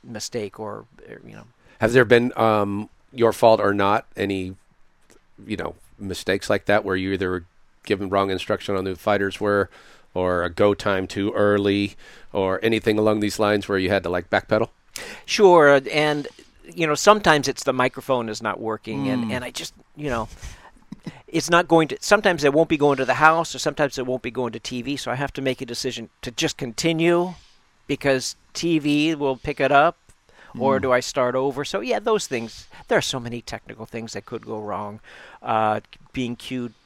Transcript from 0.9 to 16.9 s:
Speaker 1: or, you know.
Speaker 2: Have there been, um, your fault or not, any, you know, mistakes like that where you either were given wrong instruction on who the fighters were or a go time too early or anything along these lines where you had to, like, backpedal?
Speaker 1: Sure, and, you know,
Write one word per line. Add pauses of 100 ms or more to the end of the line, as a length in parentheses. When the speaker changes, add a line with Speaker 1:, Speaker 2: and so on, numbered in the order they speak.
Speaker 1:
or,
you
know. (360)
Speaker 2:
Have
there
been,
um, (240)
your
fault
or
not, (100)
any, (880)
you
know, (240)
mistakes
like
that
where
you
either
were (400)
given
wrong
instruction
on
who
the
fighters
were (440)
or
a
go
time
too
early (380)
or
anything
along
these
lines
where
you
had
to,
like,
backpedal? (540)
Speaker 1:
Sure, (120)
and, (480)
you
know,